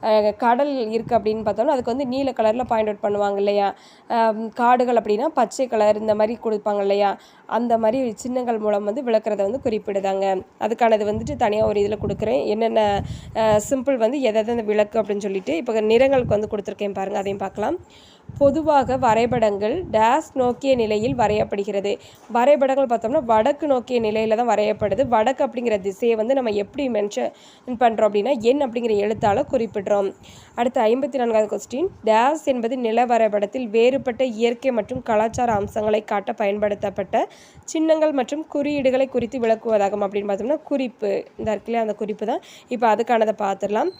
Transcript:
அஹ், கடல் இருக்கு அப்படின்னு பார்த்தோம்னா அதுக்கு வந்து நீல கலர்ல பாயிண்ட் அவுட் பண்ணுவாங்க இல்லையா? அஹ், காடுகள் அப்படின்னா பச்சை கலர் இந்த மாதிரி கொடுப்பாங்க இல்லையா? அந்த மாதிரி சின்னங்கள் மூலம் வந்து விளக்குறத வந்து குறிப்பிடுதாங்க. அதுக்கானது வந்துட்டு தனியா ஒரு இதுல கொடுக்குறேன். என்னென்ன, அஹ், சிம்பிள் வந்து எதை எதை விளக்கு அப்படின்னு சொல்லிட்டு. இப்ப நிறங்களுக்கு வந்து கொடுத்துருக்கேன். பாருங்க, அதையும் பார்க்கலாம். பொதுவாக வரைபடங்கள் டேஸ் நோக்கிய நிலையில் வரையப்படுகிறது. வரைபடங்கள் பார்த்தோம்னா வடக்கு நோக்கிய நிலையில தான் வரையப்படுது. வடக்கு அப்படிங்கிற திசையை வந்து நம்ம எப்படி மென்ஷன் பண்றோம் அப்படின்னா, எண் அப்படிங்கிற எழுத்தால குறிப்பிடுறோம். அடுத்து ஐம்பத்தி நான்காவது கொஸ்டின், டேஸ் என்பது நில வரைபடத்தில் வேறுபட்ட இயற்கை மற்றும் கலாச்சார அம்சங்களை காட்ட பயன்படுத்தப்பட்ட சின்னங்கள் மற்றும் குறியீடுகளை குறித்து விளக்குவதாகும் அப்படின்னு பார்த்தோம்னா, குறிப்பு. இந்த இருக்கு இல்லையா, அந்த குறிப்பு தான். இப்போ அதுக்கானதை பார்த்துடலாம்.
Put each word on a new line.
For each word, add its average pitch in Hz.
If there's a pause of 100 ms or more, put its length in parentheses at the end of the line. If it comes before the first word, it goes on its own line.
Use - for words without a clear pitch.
அஹ், 214
கடல் 247
இருக்கு 226
அப்படின்னு 214
பார்த்தோம்னா 220
அதுக்கு 247
வந்து 269
நீல 262
கலர்ல 233
பாயிண்ட் 220
அவுட் 202
பண்ணுவாங்க 202
இல்லையா? 202 (420)
அஹ், 226
காடுகள் 247
அப்படின்னா 220
பச்சை 262
கலர் 214
இந்த 214
மாதிரி 214
கொடுப்பாங்க 208
இல்லையா? 202 (340)
அந்த 233
மாதிரி 226
சின்னங்கள் 240
மூலம் 208
வந்து 220
விளக்குறத 220
வந்து 202
குறிப்பிடுதாங்க. 196 (340)
அதுக்கானது 220
வந்துட்டு 220
தனியா 220
ஒரு 208
இதுல 202
கொடுக்குறேன். 214
என்னென்ன, 214 (300)
அஹ், 220 (100)
சிம்பிள் 262
வந்து 233
எதை 220
எதை 233
விளக்கு 208
அப்படின்னு 208
சொல்லிட்டு. 196
இப்ப 240
நிறங்களுக்கு 240
வந்து 214
கொடுத்துருக்கேன். 202
பாருங்க, 196
அதையும் 196
பார்க்கலாம். 214 (600)
பொதுவாக 277
வரைபடங்கள் 226
டேஸ் 233
நோக்கிய 254
நிலையில் 220
வரையப்படுகிறது. 208 (380)
வரைபடங்கள் 269
பார்த்தோம்னா 240
வடக்கு 233
நோக்கிய 247
நிலையில 220
தான் 240
வரையப்படுது. 208
வடக்கு 240
அப்படிங்கிற 233
திசையை 202
வந்து 220
நம்ம 254
எப்படி 208
மென்ஷன் 214 (360)
பண்றோம் 226
அப்படின்னா, 208
எண் 262
அப்படிங்கிற 233
எழுத்தால 208
குறிப்பிடுறோம். 208 (460)
அடுத்து 247
ஐம்பத்தி 254
நான்காவது 226
கொஸ்டின், 240 (180)
டேஸ் 240
என்பது 254
நில 240
வரைபடத்தில் 220
வேறுபட்ட 247
இயற்கை 240
மற்றும் 247
கலாச்சார 226
அம்சங்களை 214
காட்ட 208
பயன்படுத்தப்பட்ட 202 (480)
சின்னங்கள் 311
மற்றும் 285
குறியீடுகளை 269
குறித்து 247
விளக்குவதாகும் 214
அப்படின்னு 202
பார்த்தோம்னா, 233
குறிப்பு. 240 (120)
இந்த 220
இருக்கு 208
இல்லையா, 233
அந்த 214
குறிப்பு 208
தான். 269 (260)
இப்போ 233
அதுக்கானதை 220
பார்த்துடலாம். 208 (100)